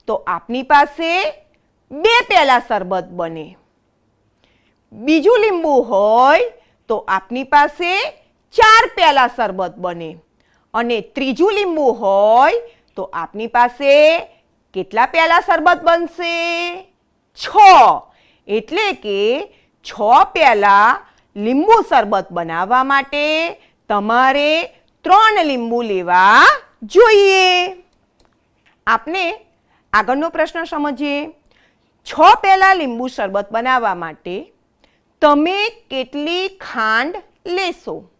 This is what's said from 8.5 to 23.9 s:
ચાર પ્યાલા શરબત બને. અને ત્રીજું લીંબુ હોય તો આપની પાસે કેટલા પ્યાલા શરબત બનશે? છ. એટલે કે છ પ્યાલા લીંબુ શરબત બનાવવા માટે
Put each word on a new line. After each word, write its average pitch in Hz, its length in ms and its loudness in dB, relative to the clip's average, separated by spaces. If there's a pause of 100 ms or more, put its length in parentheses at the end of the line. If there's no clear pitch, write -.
ચાર 440 300 4 (120)
પ્યાલા 277 400 2
શરબત 190 380 -6 (100)
બને. 170 260 -10 (640)
અને 233 220 -4 (180)
ત્રીજું 285 440 -2
લીંબુ 330 280 -2 (160)
હોય 226 600 2 (340)
તો 196 60 -10 (180)
આપની 208 360 -10
પાસે 247 360 0 (840)
કેટલા 208 400 -4
પ્યાલા 330 340 2
શરબત 339 380 0
બનશે? 339 480 -2 (1080)
છ. - 40 -10 (1000)
એટલે 226 380 -4 (180)
કે 202 140 -6 (680)
છ - 60 -18 (420)
પ્યાલા 214 540 4 (480)
લીંબુ 277 400 0 (140)
શરબત 208 360 0 (100)
બનાવવા 180 540 -2
માટે 277 340 -2 (680)